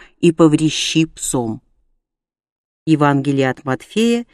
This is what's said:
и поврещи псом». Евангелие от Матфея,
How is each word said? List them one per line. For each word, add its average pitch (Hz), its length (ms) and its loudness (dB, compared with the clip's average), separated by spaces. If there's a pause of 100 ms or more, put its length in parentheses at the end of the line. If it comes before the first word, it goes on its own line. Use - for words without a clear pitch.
(200)
и 170 120 4
поврещи 156 760 0
псом». 117 560 -6 (1200)
Евангелие 139 640 0
от - 160 -6
Матфея, 233 680 -2